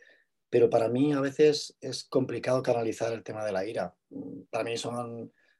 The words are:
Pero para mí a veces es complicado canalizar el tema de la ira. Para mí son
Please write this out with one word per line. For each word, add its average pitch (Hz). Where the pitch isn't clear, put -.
Pero 117
para 117
mí 139
a 139
veces 143
es 127
complicado 127
canalizar 117
el 107
tema 110
de 107
la 95
ira. 98
Para 113
mí 117
son 117